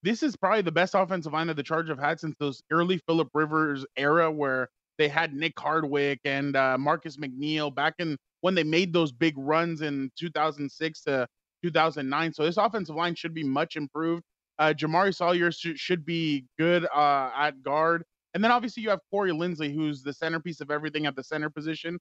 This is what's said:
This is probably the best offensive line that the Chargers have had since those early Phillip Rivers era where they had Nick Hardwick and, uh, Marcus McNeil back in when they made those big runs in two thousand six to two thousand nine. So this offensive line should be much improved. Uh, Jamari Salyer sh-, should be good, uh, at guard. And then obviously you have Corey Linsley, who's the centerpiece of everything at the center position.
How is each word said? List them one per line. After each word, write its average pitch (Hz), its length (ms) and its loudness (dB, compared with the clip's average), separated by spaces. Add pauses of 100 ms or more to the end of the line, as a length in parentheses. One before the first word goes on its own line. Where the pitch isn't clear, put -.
This 214 200 0
is 277 120 0
probably 196 280 2
the 175 100 0
best 175 220 2
offensive 175 400 0
line 160 140 0
that 160 80 -4
the 143 60 -4
Chargers 160 280 -2
have 139 80 -4
had 147 200 0
since 156 220 -6
those 143 300 -4
early 175 360 2
Phillip 165 280 2
Rivers 151 500 0 (140)
era 160 340 4
where 131 380 -2 (260)
they 151 120 2
had 156 260 0
Nick 151 260 -2
Hardwick 143 640 0
and, 139 320 0
uh, 131 220 4
Marcus 147 400 -2
McNeil 147 560 -4
back 147 240 0
in 160 180 -2 (240)
when 185 140 2
they 165 100 4
made 165 300 2
those 160 180 2
big 156 240 0
runs 156 460 0
in 139 360 -4
two 170 120 -6
thousand 147 420 -2
six 160 300 -6
to 131 240 0 (360)
two 175 80 -2
thousand 156 380 2
nine. 156 240 -2
So 151 120 -2
this 165 120 0
offensive 196 400 0
line 170 180 -2
should 165 200 -8
be 160 100 -6
much 143 320 -2
improved. 160 460 -4 (360)
Uh, 156 160 4
Jamari 165 400 2
Salyer 175 380 2
sh-, 165 240 -6
should 165 300 -2
be 156 400 0 (120)
good, 170 360 4
uh, 143 420 4
at 139 260 0
guard. 160 400 2 (300)
And 190 100 -2
then 226 100 4
obviously 240 300 0
you 220 60 -2
have 190 120 2 (100)
Corey 196 220 0
Linsley, 156 420 -2
who's 151 280 -2
the 139 120 -6
centerpiece 165 480 -4
of 143 80 -10
everything 151 340 -2
at 139 100 0
the 131 100 -6
center 151 260 -4
position. 160 500 -8